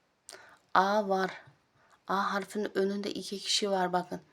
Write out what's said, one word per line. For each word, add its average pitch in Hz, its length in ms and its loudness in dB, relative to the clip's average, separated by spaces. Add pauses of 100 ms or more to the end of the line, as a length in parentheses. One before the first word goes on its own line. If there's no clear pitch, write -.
(760)
A 196 340 4
var. 190 220 2 (800)
A 196 260 0
harfinin 202 440 -2
önünde 196 320 0
iki 190 280 -8
kişi - 320 0
var 185 220 2
bakın. 180 280 -2 (120)